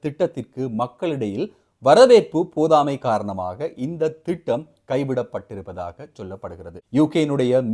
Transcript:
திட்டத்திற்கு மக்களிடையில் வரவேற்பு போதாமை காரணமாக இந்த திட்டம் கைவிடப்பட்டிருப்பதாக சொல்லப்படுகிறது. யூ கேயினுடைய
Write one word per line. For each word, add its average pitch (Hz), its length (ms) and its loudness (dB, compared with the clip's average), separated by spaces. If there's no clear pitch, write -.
திட்டத்திற்கு 139 580 -6
மக்களிடையில் 131 680 -6
வரவேற்பு 202 540 8
போதாமை 151 400 2
காரணமாக 101 600 -4
இந்த 160 260 -4
திட்டம் 156 360 -4
கைவிடப்பட்டிருப்பதாக 107 1160 -8
சொல்லப்படுகிறது. 90 640 -16
யூ 151 160 6
கேயினுடைய 131 480 2